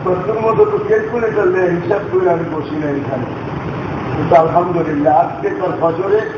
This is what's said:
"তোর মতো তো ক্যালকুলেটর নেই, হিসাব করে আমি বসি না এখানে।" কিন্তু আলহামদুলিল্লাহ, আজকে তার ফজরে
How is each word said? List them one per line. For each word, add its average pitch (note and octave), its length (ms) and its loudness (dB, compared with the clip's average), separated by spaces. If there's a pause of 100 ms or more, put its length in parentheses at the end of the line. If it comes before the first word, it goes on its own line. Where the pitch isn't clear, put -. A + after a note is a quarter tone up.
"তোর F#3+ 380 -2
মতো G#3+ 240 4
তো G3+ 220 -2
ক্যালকুলেটর G#3+ 600 0
নেই, F3+ 220 2
হিসাব E3+ 300 0 (120)
করে F3+ 200 2
আমি E3 120 0 (120)
বসি D3+ 200 -6
না D3+ 140 -2
এখানে।" C3 360 -4 (920)
কিন্তু E3 180 2
আলহামদুলিল্লাহ, D#3+ 840 2
আজকে F#3 320 0
তার F#3 200 -2 (120)
ফজরে F#3+ 400 2 (160)